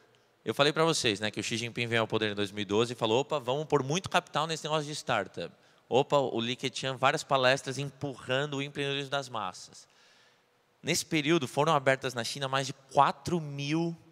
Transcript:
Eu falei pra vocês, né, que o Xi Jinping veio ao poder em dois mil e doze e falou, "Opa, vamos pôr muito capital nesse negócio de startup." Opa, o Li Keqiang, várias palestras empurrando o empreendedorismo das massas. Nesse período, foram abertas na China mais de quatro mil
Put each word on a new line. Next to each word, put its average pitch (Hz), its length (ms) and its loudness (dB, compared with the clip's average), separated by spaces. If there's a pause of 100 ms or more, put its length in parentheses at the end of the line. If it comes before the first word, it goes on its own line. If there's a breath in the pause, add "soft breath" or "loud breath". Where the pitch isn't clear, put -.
(440 soft breath)
Eu 113 80 -2
falei 143 180 4
pra 160 140 2
vocês, 123 340 2
né, 107 100 -2
que 107 100 -6
o 101 40 -4
Xi 117 140 -2
Jinping 120 300 -6
veio 117 140 2
ao 107 60 0
poder 107 240 0
em 101 40 -6
dois 101 160 -2
mil 104 100 -6
e 101 40 -4
doze 113 280 2
e - 20 -6
falou, 113 240 2
"Opa, 143 180 -2
vamos 135 280 -2
pôr 147 180 4
muito 156 260 -2
capital 160 380 0
nesse 160 160 -6
negócio 151 220 -2
de 147 100 -8
startup." 95 580 -4 (360 soft breath)
Opa, 139 280 4
o 131 220 2
Li 120 160 -2
Keqiang, 135 420 -6
várias 143 260 2
palestras 131 540 2
empurrando 139 800 -4
o 139 40 -2
empreendedorismo 139 500 -6
das 139 160 -4
massas. 101 600 -10 (920 soft breath)
Nesse 160 240 -2
período, 151 420 2
foram 156 260 2
abertas 131 400 2
na 117 120 -4
China 139 240 -6
mais 135 180 0
de 139 60 -8
quatro 165 640 0
mil 151 560 -2 (160)